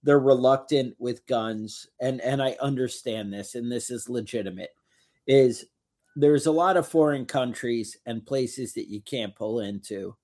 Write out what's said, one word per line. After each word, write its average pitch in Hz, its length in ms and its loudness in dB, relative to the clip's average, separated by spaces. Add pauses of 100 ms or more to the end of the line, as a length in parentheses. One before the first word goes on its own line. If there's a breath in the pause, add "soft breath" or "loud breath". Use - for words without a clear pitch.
they're 143 160 6
reluctant 131 800 4
with 120 260 -6
guns, 110 640 -4 (120)
and, 127 220 -4
and 135 220 0
I 131 180 -2
understand 120 720 -4
this, 101 220 -12
and 120 160 -6
this 120 180 -6
is 120 200 -10
legitimate, 101 680 -8 (500)
is 135 400 6 (500)
there's 147 300 4
a 160 60 2
lot 180 260 4
of 165 100 0
foreign 147 380 2
countries 120 800 -4
and 113 200 -8
places 131 480 -6
that - 160 -10
you 104 120 -10
can't 107 340 -8
pull 110 260 -4
into 101 640 -10